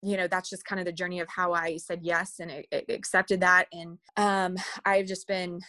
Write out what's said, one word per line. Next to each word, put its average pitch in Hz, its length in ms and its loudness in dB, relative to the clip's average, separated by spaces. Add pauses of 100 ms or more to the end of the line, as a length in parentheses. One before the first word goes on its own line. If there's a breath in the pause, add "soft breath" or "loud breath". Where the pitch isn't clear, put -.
you 196 160 0
know, 180 100 0
that's 185 220 -2
just 190 160 -12
kind 196 140 -4
of 185 60 -2
the 175 60 -2
journey 180 280 -4
of 170 100 -4
how 180 240 0
I 165 240 0
said 175 240 -6
yes 170 380 -2
and 170 100 -8
a-, 143 220 -10
a-, - 220 -2
accepted 185 480 2
that. 180 300 6
And, 170 280 -12 (180)
um, 196 380 2 (300 loud breath)
I've 196 200 4
just 190 220 -8
been 180 420 -2